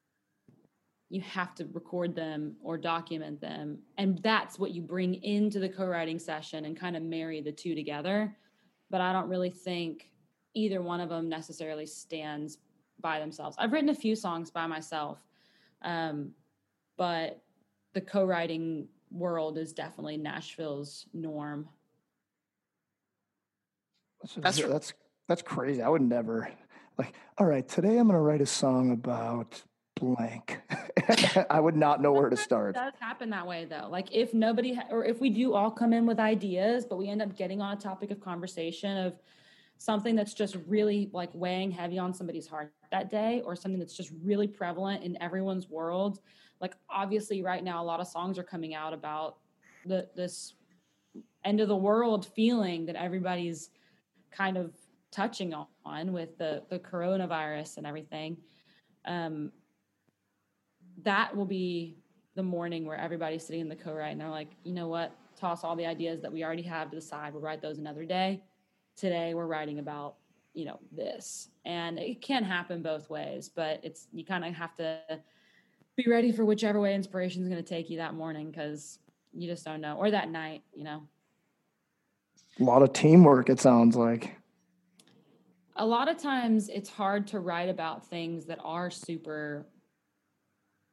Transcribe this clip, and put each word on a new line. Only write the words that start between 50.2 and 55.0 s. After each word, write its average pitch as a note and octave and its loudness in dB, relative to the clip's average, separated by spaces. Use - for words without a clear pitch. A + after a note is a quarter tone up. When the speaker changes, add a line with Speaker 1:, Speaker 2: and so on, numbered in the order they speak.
Speaker 1:
end G#3 2
of G#3+ 4
the G#3 4
world G#3 4
feeling G#3 2
that E3+ -8
everybody's F3 -4
kind F#3+ 0
of F3 -4